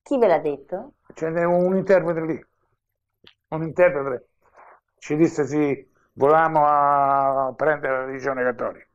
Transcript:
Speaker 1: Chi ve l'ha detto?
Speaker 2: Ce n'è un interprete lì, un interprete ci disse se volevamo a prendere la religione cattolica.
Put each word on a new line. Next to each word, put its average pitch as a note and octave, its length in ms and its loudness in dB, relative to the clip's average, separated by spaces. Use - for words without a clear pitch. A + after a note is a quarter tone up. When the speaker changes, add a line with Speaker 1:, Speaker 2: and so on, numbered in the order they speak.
Speaker 1:
Chi - 160 -4
ve A#3 120 2
l'ha D#3+ 100 4
detto? E3 540 -8
Speaker 2:
Ce D#3+ 140 -6
n'è E3 160 -2
un F3+ 320 2
interprete F3+ 440 0
lì, D#3+ 260 -8
un D#3 140 -8
interprete D3 680 -2
ci - 180 -6
disse D#3 280 2
se C#3+ 460 -2
volevamo D#3 540 4
a C#3 920 2
prendere C#3+ 420 -2
la C3 60 -6
religione C3 400 -6
cattolica. A2+ 500 -6